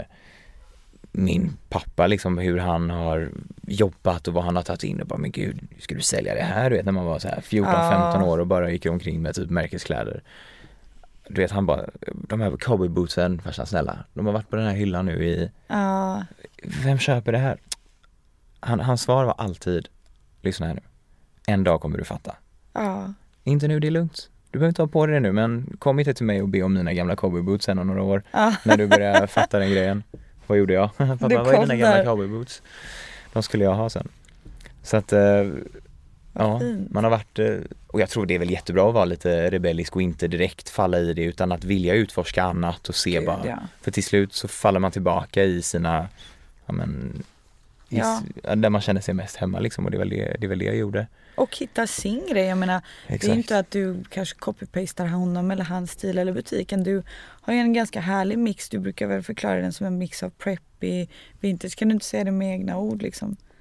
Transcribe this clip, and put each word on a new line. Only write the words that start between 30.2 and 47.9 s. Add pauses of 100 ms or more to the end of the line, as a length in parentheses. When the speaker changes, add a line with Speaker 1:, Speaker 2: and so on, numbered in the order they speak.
Speaker 1:
Vad
gjorde
jag?
<laughs>
"Pappa,
Speaker 2:
Du
Speaker 1:
vad
är
Speaker 2:
kom
Speaker 1:
dina
gamla
Speaker 2:
där.
Speaker 1:
cowboyboots?" (720)
De
skulle
jag
ha
sen. (760)
Så
att,
eh, (1120)
Speaker 2:
Vad
Speaker 1:
ja,
Speaker 2:
fint.
Speaker 1:
man
har
varit,
eh, (360)
och
jag
tror
det
är
väl
jättebra
att
vara
lite
rebellisk
och
inte
direkt
falla
i
det,
utan
att
vilja
utforska
annat
och
se
Speaker 2:
Gud,
Speaker 1:
bara.
Speaker 2:
ja. (220)
Speaker 1:
För
till
slut
så
faller
man
tillbaka
i
sina, (580)
ja,
men, (640)
i